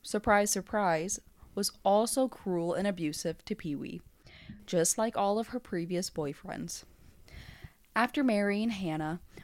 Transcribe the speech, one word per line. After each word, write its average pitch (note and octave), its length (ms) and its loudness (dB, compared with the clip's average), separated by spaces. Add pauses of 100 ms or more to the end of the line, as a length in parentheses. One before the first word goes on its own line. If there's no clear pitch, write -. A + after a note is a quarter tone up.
surprise, G#3 480 4
surprise, F#3+ 720 0 (340)
was G3+ 180 -2 (120)
also A#3 440 4
cruel F3 460 -2
and F#3+ 140 0
abusive E3 560 -4
to G#3+ 100 -4
Pee-wee, E3 460 -6 (680)
just E3 320 2
like A3+ 180 0
all G3+ 220 2
of A3+ 100 -4
her B3 120 -6
previous F3 500 -4
boyfriends. D#3 720 -8 (1080)
After A#3+ 300 2
marrying G#3 460 2
Hannah, E3 500 -2 (240)